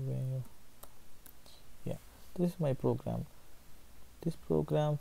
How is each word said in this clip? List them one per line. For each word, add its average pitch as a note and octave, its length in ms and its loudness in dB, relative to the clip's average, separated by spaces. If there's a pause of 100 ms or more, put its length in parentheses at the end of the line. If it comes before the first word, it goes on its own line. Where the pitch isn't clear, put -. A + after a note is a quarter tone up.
wave. C3 380 2 (1400)
Yeah, - 120 0 (400)
this F3 140 4
is - 80 -8
my C#3+ 140 6
program. A#2+ 520 4 (960)
This E3 140 2
program, D3+ 640 4